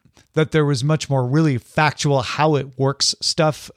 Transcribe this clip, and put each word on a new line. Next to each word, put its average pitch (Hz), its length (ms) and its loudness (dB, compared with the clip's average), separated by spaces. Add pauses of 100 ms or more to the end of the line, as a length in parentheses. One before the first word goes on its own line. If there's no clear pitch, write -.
(340)
that 156 180 0
there 156 120 2
was 143 180 0
much 151 280 -2
more 135 160 0
really 143 320 2
factual 143 640 0
how 151 340 0
it 135 220 -6
works 135 420 -2
stuff - 560 -2